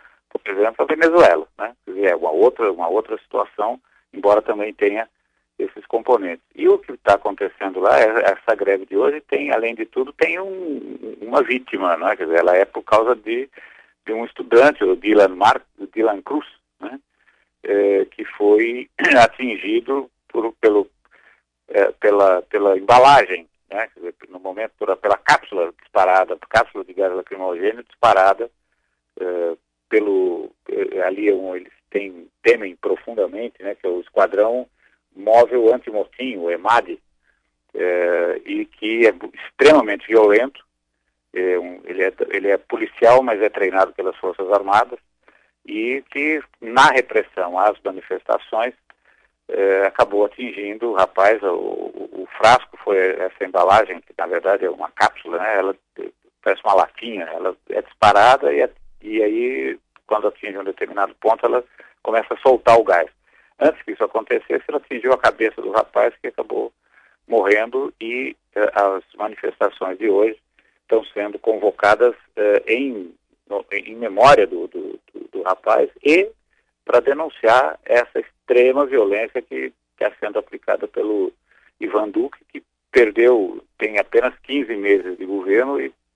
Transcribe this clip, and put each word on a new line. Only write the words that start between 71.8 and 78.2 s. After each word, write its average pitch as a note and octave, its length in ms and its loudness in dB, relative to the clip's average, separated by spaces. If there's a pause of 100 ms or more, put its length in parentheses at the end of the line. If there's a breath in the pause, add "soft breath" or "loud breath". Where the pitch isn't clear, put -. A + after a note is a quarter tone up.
é, G#2 260 2 (100)
em, A2+ 400 -6 (360)
no, G2+ 240 -8
em G2+ 240 -10
memória A2+ 500 4
do, F2 220 -8
do, - 320 -14 (120)
do, - 200 -20
do F#2+ 100 -10
rapaz G#2+ 480 0 (140)
e F3 260 2 (540)
para B2 160 4
denunciar C3+ 840 0
essa A#2 360 0